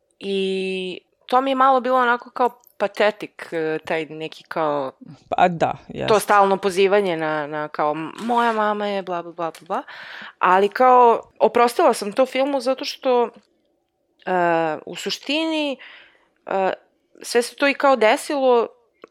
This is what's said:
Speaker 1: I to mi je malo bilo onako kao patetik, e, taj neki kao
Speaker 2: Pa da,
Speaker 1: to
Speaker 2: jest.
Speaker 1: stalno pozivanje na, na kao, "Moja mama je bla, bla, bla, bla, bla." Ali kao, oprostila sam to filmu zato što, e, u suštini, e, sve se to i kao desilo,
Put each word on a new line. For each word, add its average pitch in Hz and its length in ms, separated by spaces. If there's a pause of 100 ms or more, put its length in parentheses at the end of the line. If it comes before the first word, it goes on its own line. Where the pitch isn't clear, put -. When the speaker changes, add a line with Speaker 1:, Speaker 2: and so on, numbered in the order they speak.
(200)
Speaker 1:
I 190 800 (280)
to 254 120
mi 269 100
je 269 60
malo 262 240
bilo 254 180
onako 240 320
kao 247 180 (300)
patetik, - 760
e, 156 280
taj 160 240
neki 156 400
kao 147 480 (380)
Speaker 2:
Pa - 180
da, 156 240 (360)
Speaker 1:
to 226 60
Speaker 2:
jest. 196 100
Speaker 1:
stalno 196 320
pozivanje 190 600
na, 156 300
na 151 220
kao, 151 260 (260)
"Moja 233 320
mama 208 340
je 196 160
bla, 175 200
bla, 170 100
bla, 165 200
bla, - 140
bla." 226 160 (580)
Ali 190 300
kao, 247 520 (180)
oprostila 240 540
sam 208 180
to 262 140
filmu 269 340
zato 262 240
što, 247 440 (1000)
e, 185 40 (560)
u 175 100
suštini, 294 800 (680)
e, 190 260 (500)
sve 240 200
se - 140
to 285 120
i 269 60
kao 269 220
desilo, 247 720 (420)